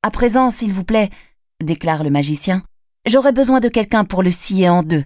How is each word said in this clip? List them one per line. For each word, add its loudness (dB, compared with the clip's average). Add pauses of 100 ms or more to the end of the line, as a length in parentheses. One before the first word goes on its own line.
« -
À -2
présent, 2
s'il -4
vous -6
plaît, » 0 (520)
déclare -2
le 0
magicien, « 0 (440)
j'aurais 2
besoin 2
de 0
quelqu'un 0
pour -2
le 2
scier 0
en 4
deux. » -2